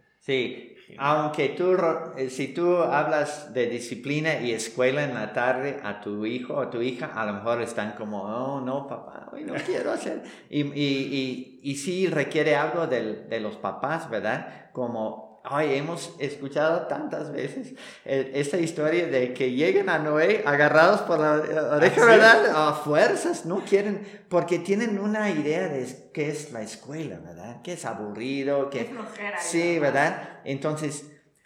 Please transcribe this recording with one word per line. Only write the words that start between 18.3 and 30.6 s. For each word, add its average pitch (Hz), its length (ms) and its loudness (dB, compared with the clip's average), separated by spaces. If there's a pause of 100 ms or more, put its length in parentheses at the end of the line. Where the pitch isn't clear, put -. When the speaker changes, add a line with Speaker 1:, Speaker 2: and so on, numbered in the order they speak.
Speaker 1:
esta 143 240 0
historia 160 480 0
de 127 260 0
que 127 200 0
llegan 190 360 4
a 165 100 2
Noé 156 460 2
agarrados 151 580 6
por 160 180 2
la, 151 160 4
eh, 156 220 0 (180)
oreja, 160 240 6
Speaker 2:
¿Ah, 233 40 10
sí? 233 60 12
Speaker 1:
¿verdad? 214 580 10
A 143 40 4
fuerzas, 233 760 2
no 185 140 -2
quieren, 202 460 0 (220)
porque 175 300 2
tienen 202 400 0
una 214 320 0
idea 160 380 0
de 135 440 -6
qué 147 180 -2
es 143 220 -8
la 113 100 -8
escuela, 131 580 -10
¿verdad? 85 420 -16
Que 175 120 -10
es 165 100 -10
aburrido, 131 840 -2
que - 160 -4
Speaker 3:
Qué - 60 -10
flojera, 208 460 -10
Speaker 1:
Sí, 170 380 0
Speaker 3:
¿no? 156 60 0
Speaker 1:
¿verdad? 143 640 0
Entonces, 147 680 -6 (320)